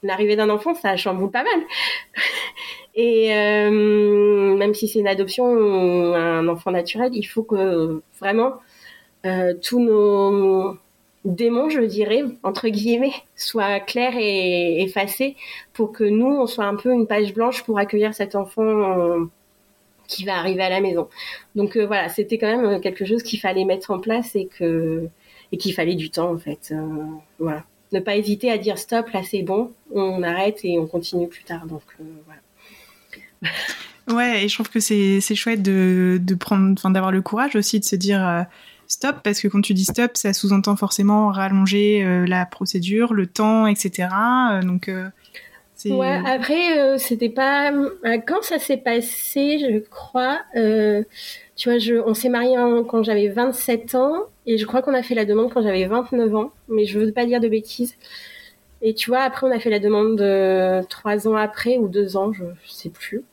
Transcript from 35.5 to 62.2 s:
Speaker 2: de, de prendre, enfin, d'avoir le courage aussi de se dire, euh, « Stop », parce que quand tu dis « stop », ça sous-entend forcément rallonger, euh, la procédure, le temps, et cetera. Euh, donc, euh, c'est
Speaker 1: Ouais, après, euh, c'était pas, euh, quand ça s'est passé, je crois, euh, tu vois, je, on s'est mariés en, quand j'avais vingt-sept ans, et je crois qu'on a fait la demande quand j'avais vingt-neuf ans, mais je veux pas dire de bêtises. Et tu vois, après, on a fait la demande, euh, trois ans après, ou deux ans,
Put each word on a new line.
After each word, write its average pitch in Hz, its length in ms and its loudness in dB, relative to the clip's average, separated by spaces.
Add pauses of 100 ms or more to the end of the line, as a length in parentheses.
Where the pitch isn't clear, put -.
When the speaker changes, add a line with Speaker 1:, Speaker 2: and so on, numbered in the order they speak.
Speaker 2:
de, 185 580 4
de 180 140 0
prendre, 190 420 2
enfin, 190 140 -2
d'avoir 190 200 2
le 190 120 2
courage 240 340 -2
aussi 208 240 0
de 202 40 -6
se - 120 -2
dire, 190 300 0
euh, « 170 160 0 (440)
Stop », 285 380 -4
parce 208 160 0
que 208 80 2
quand 202 140 2
tu 208 100 0
dis « 190 140 2
stop », 240 280 0
ça 196 200 -2
sous-entend 202 420 2
forcément 208 540 2
rallonger, 196 720 2
euh, 180 220 2
la 180 180 0
procédure, 202 680 -2
le 196 120 2
temps, 220 400 2
et 208 80 4
cetera. 202 840 0
Euh, 185 40 0
donc, 180 260 -2
euh, 185 180 -6 (680)
c'est - 160 -6
Speaker 1:
Ouais, 262 360 0
après, 294 520 0
euh, 269 200 4
c'était 233 320 -2
pas, 285 420 0
euh, 277 540 -2
quand 381 160 -2
ça 339 160 -2
s'est - 180 -2
passé, 269 840 -2
je 254 200 0
crois, 254 600 -4 (140)
euh, 214 480 2 (540)
tu - 140 -2
vois, 240 80 4
je, 233 160 0
on 226 180 2
s'est 220 160 -2
mariés 247 300 2
en, 240 260 2
quand 226 180 0
j'avais 208 260 2
vingt-sept 233 680 -2
ans, 294 300 2 (220)
et 226 120 0
je 214 80 -2
crois 247 160 0
qu'on 277 120 0
a 254 80 0
fait 247 120 -4
la 220 100 0
demande 214 260 2
quand 247 120 0
j'avais 185 240 0
vingt-neuf 233 480 0
ans, 220 180 -2 (160)
mais 220 160 2
je 202 140 -4
veux 214 120 2
pas 240 140 -2
dire 240 160 0
de 226 80 2
bêtises. 220 480 -4 (840)
Et 220 100 2
tu 220 160 -6
vois, 254 120 2
après, 262 260 0
on 262 40 4
a 240 80 0
fait 226 120 -2
la 208 80 2
demande, 214 420 2
euh, 190 680 2
trois 208 360 -4
ans 220 100 2
après, 214 420 0
ou 214 100 2
deux 190 300 -2
ans, 208 160 0